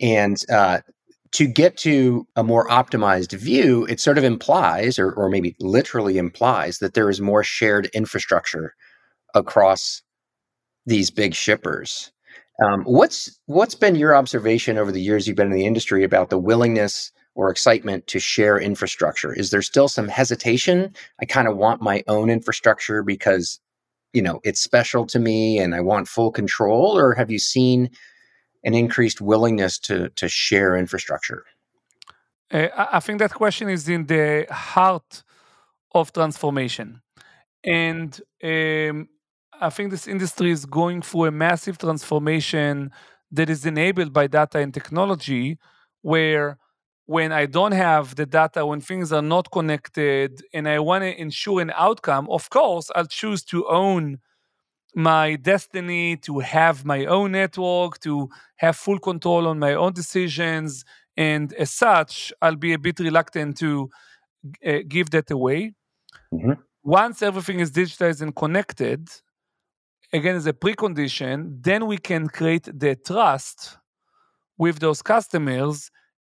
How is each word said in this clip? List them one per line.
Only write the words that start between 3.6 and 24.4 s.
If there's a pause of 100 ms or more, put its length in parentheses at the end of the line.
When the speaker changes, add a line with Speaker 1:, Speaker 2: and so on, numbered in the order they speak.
Speaker 1:
it
sort
of
implies,
or,
or
maybe
literally
implies,
that
there
is
more
shared
infrastructure (600)
across (840)
these
big
shippers. (520)
Um,
what's,
what's
been
your
observation
over
the
years
you've
been
in
the
industry
about
the
willingness (220)
or
excitement
to
share
infrastructure?
Is
there
still
some
hesitation? (260)
"I
kinda
want
my
own
infrastructure
because, (540)
you
know,